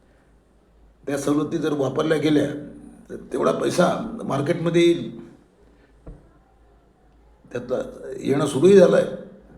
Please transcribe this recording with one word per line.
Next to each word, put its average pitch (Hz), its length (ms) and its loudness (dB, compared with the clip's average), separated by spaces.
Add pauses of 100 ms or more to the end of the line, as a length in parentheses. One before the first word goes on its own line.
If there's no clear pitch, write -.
(1080)
त्या 139 120 -6
सवलती 147 400 -2
जर 151 140 -4
वापरल्या 151 460 -2
गेल्या 147 280 2 (640)
तर - 60 -12
तेवढा 143 360 -2
पैसा - 720 -2
मार्केटमध्ये 160 580 -2
येईल, 135 460 -2 (2250)
त्यातलं 123 400 -6 (260)
येणं 143 280 -2
सुरूही 185 320 6
झालं - 180 8
आहे. - 100 4 (520)